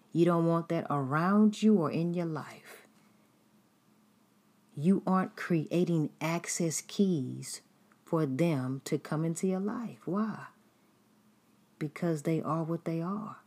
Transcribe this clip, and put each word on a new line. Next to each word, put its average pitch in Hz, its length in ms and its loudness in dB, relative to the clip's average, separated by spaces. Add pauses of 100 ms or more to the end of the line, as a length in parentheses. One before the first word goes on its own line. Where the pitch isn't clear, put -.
(140)
You 170 120 4
don't 170 200 4
want 165 240 2
that 165 200 -2
around 170 720 4
you 214 140 8
or 151 120 2
in 170 240 0
your 170 140 -2
life. - 580 -10 (1900)
You 175 320 2
aren't 185 280 2
creating 165 840 0
access 165 640 -4
keys 135 800 -2 (440)
for 156 220 0
them 135 580 0
to 151 140 -2
come 156 260 -4
into 165 220 -2
your 185 140 -2
life. 220 440 -8
Why? 190 420 -4 (1300)
Because 156 420 -2
they 165 200 0
are 160 200 -2
what 165 240 -4
they 165 160 -2
are. 202 460 -6